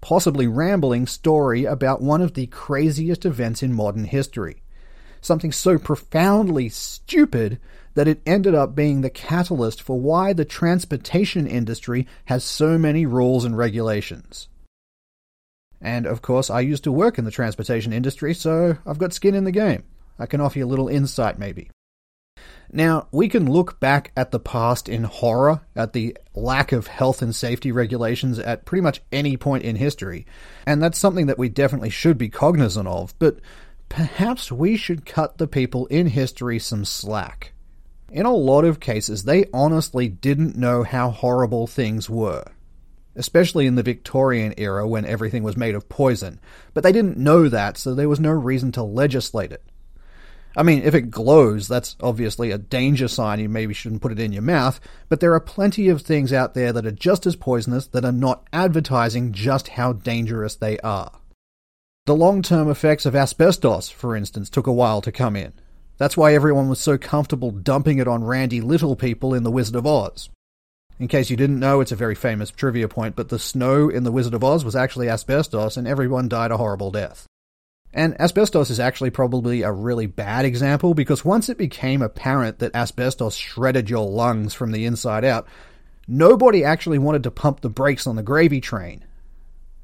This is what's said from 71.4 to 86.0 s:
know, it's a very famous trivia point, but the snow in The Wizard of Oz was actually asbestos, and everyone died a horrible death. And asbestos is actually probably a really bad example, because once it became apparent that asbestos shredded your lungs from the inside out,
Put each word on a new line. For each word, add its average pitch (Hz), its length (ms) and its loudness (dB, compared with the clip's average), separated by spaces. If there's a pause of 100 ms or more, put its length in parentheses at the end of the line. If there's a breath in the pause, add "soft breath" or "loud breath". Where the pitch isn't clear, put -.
know, 139 220 4
it's 127 100 -2
a 117 60 -6
very 110 180 -2
famous 104 360 -4
trivia 117 360 -2
point, 110 300 -6
but 123 100 -6
the 123 100 -6
snow 135 520 2
in 123 140 -2
The 120 100 -2
Wizard 120 200 0
of 117 100 -2
Oz 147 200 2
was 113 140 -4
actually 127 320 -2
asbestos, 113 640 -2
and 123 120 -4
everyone 127 420 0
died 117 220 -2
a 113 60 0
horrible 104 320 -2
death. 98 360 -8 (680)
And 160 260 0
asbestos 170 500 2
is 117 100 -2
actually 127 300 -2
probably 123 520 -2
a 101 100 -2
really 113 340 -2
bad 107 400 -4
example, 139 480 2
because 147 320 0
once 214 240 2
it 240 80 -6
became 135 440 -2
apparent 123 580 -2
that 117 160 -4
asbestos 120 600 -4
shredded 127 540 -2
your 110 200 -2
lungs 110 440 0
from 117 180 -4
the 110 140 -4
inside 117 400 -2
out, 117 220 0 (600 soft breath)